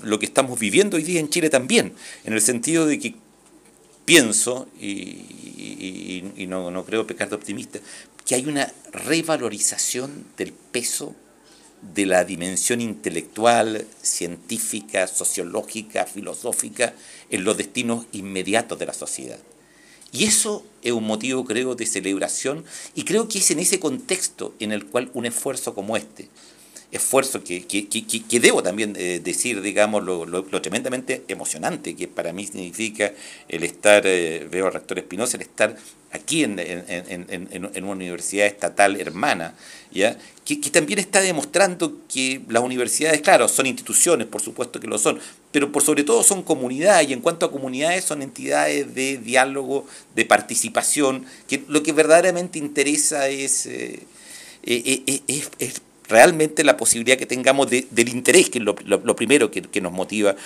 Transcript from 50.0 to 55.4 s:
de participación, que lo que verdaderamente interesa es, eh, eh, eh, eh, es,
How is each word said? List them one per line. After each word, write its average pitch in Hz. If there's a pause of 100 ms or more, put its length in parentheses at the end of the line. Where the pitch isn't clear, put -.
de 110
participación, 131 (220)
que 135
lo 147
que 151
verdaderamente 175
interesa 147
es, 135
eh, 60 (600)
eh, 117
eh, 135
eh, 135
es, 135